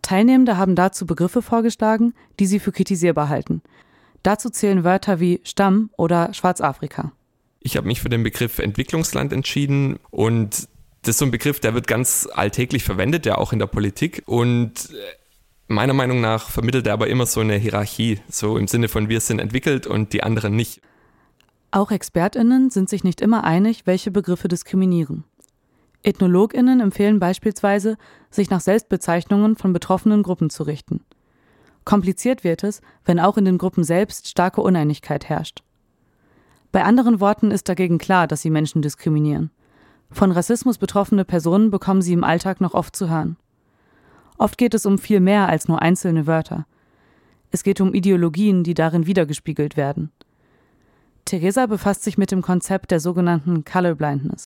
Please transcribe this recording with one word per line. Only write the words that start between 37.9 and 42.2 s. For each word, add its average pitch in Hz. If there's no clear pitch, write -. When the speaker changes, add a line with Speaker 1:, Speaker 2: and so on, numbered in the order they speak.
Speaker 1:
klar, 180
dass 151
sie 160
Menschen 156
diskriminieren. 151
Von 196
Rassismus 202
betroffene 196
Personen 180
bekommen 190
sie 175
im 170